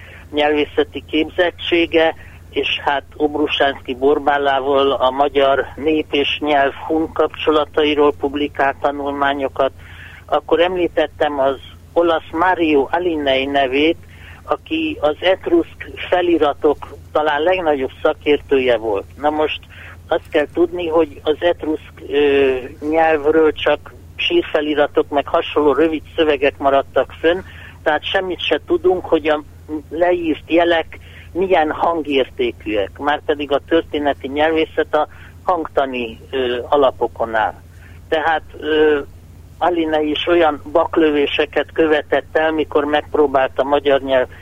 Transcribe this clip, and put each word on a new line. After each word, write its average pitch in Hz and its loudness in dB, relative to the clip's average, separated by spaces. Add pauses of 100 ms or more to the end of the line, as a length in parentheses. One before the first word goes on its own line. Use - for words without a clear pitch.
(320)
nyelvészeti 147 0
képzettsége, 165 0 (340)
és - -4
hát 143 0 (120)
Obrusánszky 147 -2
Borbálával 139 2
a 127 0
magyar 135 2 (100)
nép 156 -2
és 143 -2
nyelv 143 2 (140)
hun 160 -2
kapcsolatairól 151 0
publikált 139 -2
tanulmányokat. 143 -2 (540)
Akkor 160 0
említettem 160 0
az 135 2 (360)
olasz 165 0
Mario 165 2
Alinei 147 0
nevét, 139 2 (460)
aki 156 -6
az 147 0
etruszk 180 0 (200)
feliratok 156 0 (140)
talán 151 0
legnagyobb 156 0 (100)
szakértője 139 0
volt. 107 -4 (160)
Na 147 -2
most 151 -2 (480)
azt - -4
kell 147 0
tudni, 175 -2
hogy 156 0
az 151 0
etruszk, 160 -2 (180)
ö, 139 2 (340)
nyelvről 160 2
csak - -2 (220)
sírfeliratok, 151 0
meg 143 -2
hasonló 151 0
rövid 160 0 (120)
szövegek 147 0
maradtak 139 0
fönn, 175 2 (420)
tehát 151 0
semmit 185 -4
se 151 0
tudunk, 180 0
hogy 156 0
a 151 0 (460)
leírt 170 -2
jelek 165 0 (320)
milyen 170 2
hangértékűek, 131 -2
márpedig 147 -4
a 139 0
történeti 147 -2
nyelvészet 156 -2
a 151 0 (360)
hangtani, 131 -2 (120)
ö, 127 -2 (120)
alapokon 123 0
áll. 101 0 (540)
Tehát, 156 0 (160)
ö, 151 2 (580)
Alinei 156 0
is - -4
olyan 160 2 (100)
baklövéseket 151 2
követett 151 0
el, 160 2
mikor 151 0
megpróbált 143 0
a 131 0
magyar 139 2
nyelv 131 0 (140)